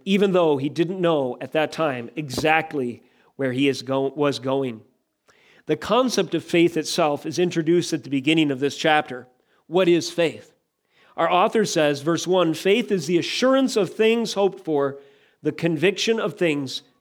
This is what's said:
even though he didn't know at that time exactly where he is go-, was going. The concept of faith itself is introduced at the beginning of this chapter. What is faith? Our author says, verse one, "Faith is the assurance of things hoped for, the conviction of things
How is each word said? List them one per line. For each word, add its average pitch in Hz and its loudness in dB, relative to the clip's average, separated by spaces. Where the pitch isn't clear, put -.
even 196 2
though 170 4
he 139 -4
didn't 165 -4
know 147 0
at 131 -10
that 151 0
time 131 -4
exactly 147 -2
where 135 -4
he 131 0
is 127 0
go-, 135 -2
was 143 0
going. 127 -4
The 156 -2
concept 208 0
of 160 -4
faith 170 2
itself 151 -2
is 156 -4
introduced 170 0
at 147 -6
the 131 -16
beginning 147 2
of 131 -4
this 139 -2
chapter. 147 0
What 175 2
is 170 2
faith? 139 -4
Our 165 0
author 180 4
says, 147 2
verse 160 -2
one, 170 2
"Faith 202 0
is 175 -2
the 175 2
assurance 262 0
of 202 -2
things 226 0
hoped 196 0
for, 139 -2
the 151 -2
conviction 175 0
of 202 -4
things 143 -2